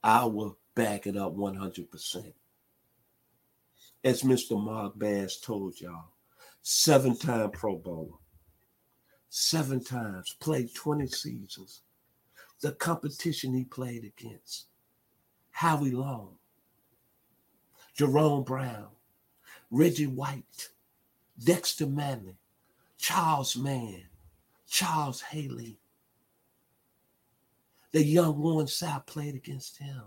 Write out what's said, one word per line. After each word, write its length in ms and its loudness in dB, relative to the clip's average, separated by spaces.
I 220 6
will 320 -2
back 320 0
it 120 -2
up 140 -2
one 220 -4
hundred 360 -10
percent. 440 -10
As 220 4
Mister 320 4
Mark 420 -4
Bass 400 -2
told 400 -6
y'all, 360 -16
seven-time 880 4
Pro 260 -4
Bowler, 400 -10
seven 540 0
times, 580 -6
played 340 -2
twenty 320 -2
seasons. 760 -12
The 120 -2
competition 840 -2
he 100 0
played 400 -10
against, 600 -16
Howie 400 2
Long, 460 -6
Jerome 480 4
Brown, 460 -6
Reggie 360 4
White, 640 -8
Dexter 440 2
Manley, 500 -4
Charles 580 2
Mann, 480 -4
Charles 520 0
Haley. 580 -10
The 120 6
young 340 6
Warren 280 2
Sapp 400 -4
played 280 -8
against 440 -12
him. 280 -10